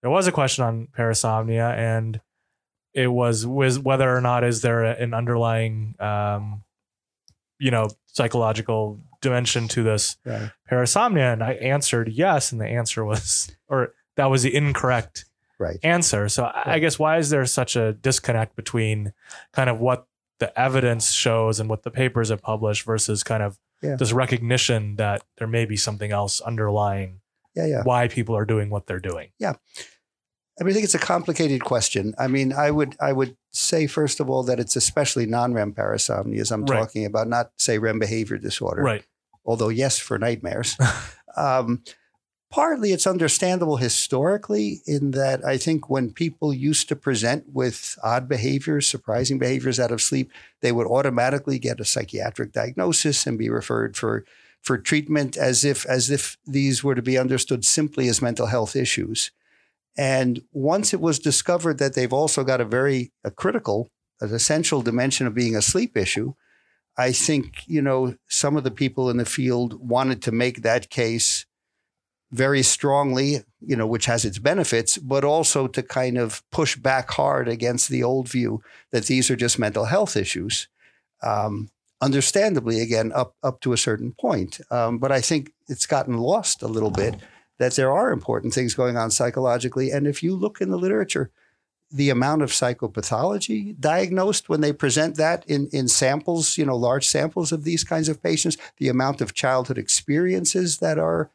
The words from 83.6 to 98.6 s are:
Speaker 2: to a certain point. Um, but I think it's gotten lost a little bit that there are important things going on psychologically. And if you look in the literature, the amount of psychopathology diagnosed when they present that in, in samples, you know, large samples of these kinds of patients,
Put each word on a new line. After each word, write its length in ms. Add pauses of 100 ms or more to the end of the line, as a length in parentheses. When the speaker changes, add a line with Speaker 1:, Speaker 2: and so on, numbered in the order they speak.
Speaker 2:
to 120
a 60
certain 340
point. 480 (100)
Um, 280
but 140
I 80
think 320 (160)
it's 180
gotten 320
lost 440
a 60
little 220
bit 240 (440)
that 180
there 160
are 180
important 420
things 220
going 220
on 140
psychologically. 800
And 160
if 160
you 120
look 260
in 100
the 80
literature, 520 (640)
the 180
amount 320
of 80
psychopathology 1300
diagnosed 720
when 120
they 120
present 440
that 300
in, 260
in 160
samples, 720
you 80
know, 100
large 300
samples 460
of 120
these 200
kinds 240
of 140
patients, 340 (220)